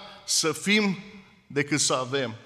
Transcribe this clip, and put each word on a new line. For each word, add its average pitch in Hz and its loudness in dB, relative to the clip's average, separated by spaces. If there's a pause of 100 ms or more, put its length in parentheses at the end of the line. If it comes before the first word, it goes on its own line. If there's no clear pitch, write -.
(240)
să - 2
fim 202 2 (480)
decât 143 0
să - 2
avem. 127 -2 (100)